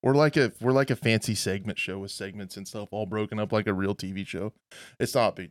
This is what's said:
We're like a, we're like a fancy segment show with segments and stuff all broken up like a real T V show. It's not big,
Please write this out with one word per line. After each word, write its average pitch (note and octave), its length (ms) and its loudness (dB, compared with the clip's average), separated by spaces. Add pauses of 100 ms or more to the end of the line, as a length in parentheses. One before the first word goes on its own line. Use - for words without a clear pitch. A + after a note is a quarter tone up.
We're C3 140 4
like D3+ 220 6
a, C3 240 4
we're B2 120 2
like C3+ 180 4
a B2 60 2
fancy A2+ 380 2
segment G2 420 -4
show F#2+ 220 -6
with G2 140 -8
segments G2 440 -12
and G2 120 -12
stuff G#2 240 -10
all G#2 140 -4
broken G#2+ 340 -2
up G#2 120 -2
like G#2+ 140 2
a G#2 80 2
real G2 220 0
T F#2+ 160 -8
V F#2+ 120 -6
show. F#2+ 280 -8 (480)
It's A#2+ 140 -2
not A2+ 200 4
big, F2+ 160 -12